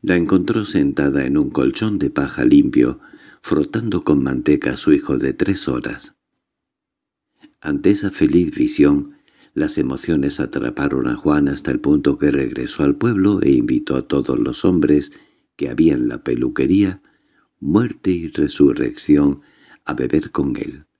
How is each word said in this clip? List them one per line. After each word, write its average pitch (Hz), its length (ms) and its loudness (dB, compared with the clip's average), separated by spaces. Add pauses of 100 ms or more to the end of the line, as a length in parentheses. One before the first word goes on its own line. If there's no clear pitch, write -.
La 90 160 0
encontró 95 480 0
sentada 69 600 0
en 67 100 0
un 69 140 0
colchón 98 480 -2
de 69 120 -2
paja 67 340 -4
limpio, 64 560 4 (420)
frotando 80 640 -2
con 73 180 2
manteca 65 480 0
a 64 60 -6
su - 160 2
hijo 71 260 0
de 65 160 -2
tres - 340 -2
horas. - 460 -8 (1500)
Ante 73 300 0
esa 101 200 0
feliz 78 440 2
visión, 71 600 2 (380)
las 76 260 -4
emociones 69 600 -2
atraparon 65 680 -4
a 60 100 -4
Juan 73 320 0
hasta 69 220 -4
el 65 100 -2
punto 71 380 2
que 71 120 2
regresó 65 520 -4
al 143 140 2
pueblo 104 460 2
e 69 100 4
invitó - 440 0
a 64 120 -4
todos 65 300 -2
los 60 260 -6
hombres 73 480 2 (440)
que 71 120 -6
había 76 260 2
en 62 140 -2
la 60 140 -10
peluquería, 67 760 0 (600)
muerte 95 500 0
y 82 180 -2
resurrección, 71 1120 0 (440)
a 73 100 -6
beber - 380 -2
con 69 240 -2
él. 71 300 -12 (140)